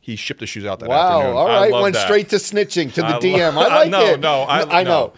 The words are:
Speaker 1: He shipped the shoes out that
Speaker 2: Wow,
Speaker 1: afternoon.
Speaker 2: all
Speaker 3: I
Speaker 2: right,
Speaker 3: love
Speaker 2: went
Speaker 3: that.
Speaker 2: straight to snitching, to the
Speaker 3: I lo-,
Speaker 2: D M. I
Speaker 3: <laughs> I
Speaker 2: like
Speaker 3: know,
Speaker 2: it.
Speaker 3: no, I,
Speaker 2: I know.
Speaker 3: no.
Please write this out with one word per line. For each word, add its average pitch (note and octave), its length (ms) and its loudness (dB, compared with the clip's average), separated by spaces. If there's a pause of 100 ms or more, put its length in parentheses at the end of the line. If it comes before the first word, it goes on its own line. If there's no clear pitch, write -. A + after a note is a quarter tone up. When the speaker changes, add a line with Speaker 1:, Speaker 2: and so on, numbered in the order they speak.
Speaker 1:
He A2+ 120 -10
shipped - 240 -10
the A2 60 -10
shoes G2+ 200 -12
out F#2+ 140 -6
that - 80 -10
Speaker 2:
Wow, E3 300 2
Speaker 1:
afternoon. C3 180 0
Speaker 2:
all D#3 100 2
Speaker 3:
I A3 140 2
Speaker 2:
right, G#3+ 100 4
Speaker 3:
love G3+ 120 2
Speaker 2:
went G3 120 0
Speaker 3:
that. G3+ 120 0
Speaker 2:
straight G3+ 240 2
to G#3 60 0
snitching, F#3+ 580 -4
to D3 80 -2
the A2+ 40 -2
Speaker 3:
I A#2 60 -2
lo-, A#2+ 80 -2
Speaker 2:
D F#3 160 0
M. E3 200 0
I E3 60 2
Speaker 3:
<laughs> G3 40 4
I - 0 - (160)
Speaker 2:
like E3 80 2
Speaker 3:
know, G3 240 2
Speaker 2:
it. C#3 60 -4
Speaker 3:
no, D3 220 0
I, D#3 380 0
Speaker 2:
I - 20 0
know. F3+ 80 -2
Speaker 3:
no. C#3+ 260 0